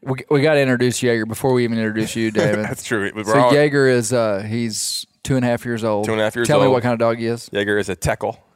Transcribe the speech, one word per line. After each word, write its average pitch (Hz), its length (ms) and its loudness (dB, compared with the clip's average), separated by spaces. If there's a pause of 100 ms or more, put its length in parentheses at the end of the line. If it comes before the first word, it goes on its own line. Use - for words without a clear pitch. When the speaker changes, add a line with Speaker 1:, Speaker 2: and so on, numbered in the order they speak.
Speaker 1:
we, 135 140 -4 (160)
we 147 100 4
gotta 147 200 4
introduce 123 420 2
Jaeger 117 240 0
before 113 260 -2
we 123 120 2
even 117 140 -2
introduce 110 380 -2
you, 113 140 0
Speaker 2:
<laughs> - 0 -
Speaker 1:
Damon. 104 320 0
Speaker 2:
That's 104 220 -8
true. 101 300 -4
We're 107 100 -6
Speaker 1:
So 110 140 2
Speaker 2:
all 123 140 4
Speaker 1:
Jaeger 143 340 4
is, 120 240 2
uh, 110 300 0
he's 110 640 -6 (200)
two 135 120 0
and 127 80 0
a 123 40 2
half 120 180 0
years 113 180 -4
old. 107 220 0
Speaker 2:
two 113 60 -2
and 110 80 0
a 107 40 2
half 110 120 -2
years 120 100 0
Speaker 1:
Tell 147 140 4
Speaker 2:
old. - 80 4
Speaker 1:
me 131 40 4
what 123 100 2
kind 123 120 0
of 117 60 -4
dog 117 180 0
he 117 80 -4
is. 117 260 -6
Speaker 2:
Jaeger 104 240 0
is 101 140 -2
a 92 60 -2
Teckle. - 420 -4 (180)